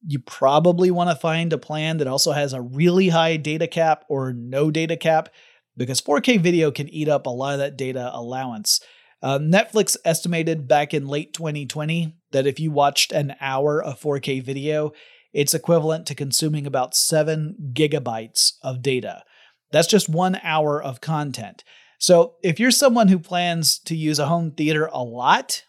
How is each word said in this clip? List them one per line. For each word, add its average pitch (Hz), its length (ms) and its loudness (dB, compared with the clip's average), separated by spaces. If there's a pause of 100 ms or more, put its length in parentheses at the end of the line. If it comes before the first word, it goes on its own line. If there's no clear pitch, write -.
You 143 140 -4
probably 170 720 2
wanna 175 240 0
find 165 360 -2
a 160 60 -2
plan 156 400 -4
that 147 100 -2
also 139 260 0
has 143 200 -2
a 127 80 -8
really 175 480 2
high 165 280 2
data 156 300 -2
cap 160 420 0
or 131 240 -2
no 127 360 -2
data 160 280 -2
cap, 160 320 0 (460)
because 123 240 -2
four 285 220 0
K 247 160 4
video 170 320 4
can 143 200 -8
eat 151 180 -4
up 147 180 0
a 131 60 -6
lot 131 220 -4
of 139 60 -4
that 139 180 -4
data 127 360 -6
allowance. 120 680 -4 (440)
Uh, 139 160 0
Netflix 190 680 2
estimated 165 640 -2
back 147 260 2
in 139 140 -2
late 147 260 -6
twenty 151 320 -6
twenty 156 520 -4 (140)
that 135 140 2
if 139 140 -2
you 160 100 -2
watched 143 420 2
an 147 280 -2
hour 139 420 -2
of 135 160 -8
four 143 220 -4
K 131 220 -4
video, 147 500 -4 (420)
it's 143 200 0
equivalent 160 520 0
to 139 100 -8
consuming 147 520 -2
about 131 280 -4
seven 156 800 0
gigabytes 123 760 0 (100)
of 127 220 -8
data. 120 400 -4 (480)
That's 160 160 4
just 196 220 4
one 180 340 0
hour 151 380 0
of 135 200 -10
content. 143 640 -6 (360)
So 170 440 6
if 175 160 0
you're 240 100 4
someone 233 380 4
who 185 100 6
plans 170 640 -2
to - 160 -8
use 151 240 -2
a 143 80 0
home 165 240 -2
theater 156 420 0
a 127 100 -4
lot 123 640 0